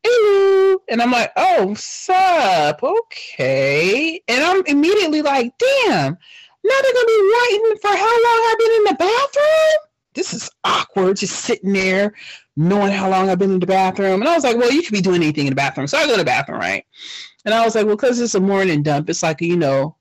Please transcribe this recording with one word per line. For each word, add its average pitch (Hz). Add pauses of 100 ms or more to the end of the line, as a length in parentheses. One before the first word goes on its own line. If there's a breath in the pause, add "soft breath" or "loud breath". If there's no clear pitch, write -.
"Hello." 392 (120)
And 233
I'm 240
like, 233
"Oh, 269
sup, 247
okay." 190
And 254
I'm 370
immediately 311
like, 269
"Damn, 349 (460 loud breath)
now 508
they're 523
gonna 480
be 427
writing 453
for 403
how 453
long 466
I've 440
been 453
in 427
the 392
bathroom? 605 (260)
This -
is - (140)
awkward, 196
just -
sitting 196
there 190 (480 loud breath)
knowing 196
how 196
long 190
I've 185
been 190
in 185
the 175
bathroom." 190
And 269
I 339
was 330
like, 233
"Well, 240
you 330
could 220
be 202
doing 180
anything 151
in 139
the 131
bathroom." 139
So 147
I 311
go 277
to 214
the 165
bathroom, 123
right? 95 (600 loud breath)
And 214
I 226
was 226
like, 214
"Well, 208
'cause 247
it's 240
a 185
morning 190
dump, 147
it's 165
like, 160
you 170
know 139